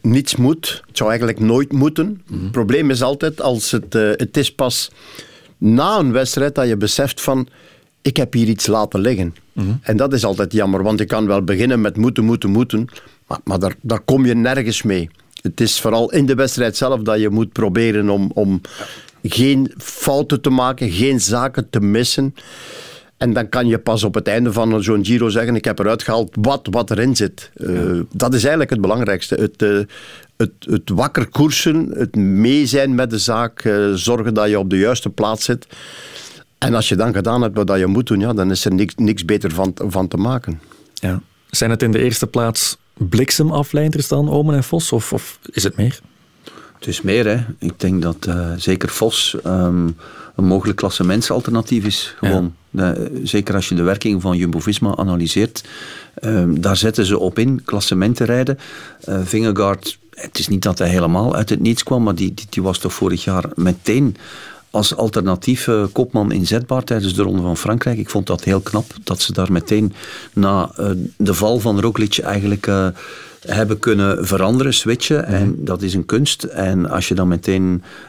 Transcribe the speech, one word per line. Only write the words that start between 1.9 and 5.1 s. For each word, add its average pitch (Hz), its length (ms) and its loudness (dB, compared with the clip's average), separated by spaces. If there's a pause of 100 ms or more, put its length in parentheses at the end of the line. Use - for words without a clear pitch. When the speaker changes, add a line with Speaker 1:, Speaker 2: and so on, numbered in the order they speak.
Speaker 2:
Mhm. 90 160 -8
Speaker 1:
Het 98 80 -6
probleem 120 380 2
is 123 120 0
altijd, 143 400 -2
als 123 300 0
het, - 240 -2
eh, 113 60 4 (100)
het 107 260 -2
is 143 160 2
pas - 380 -2 (640)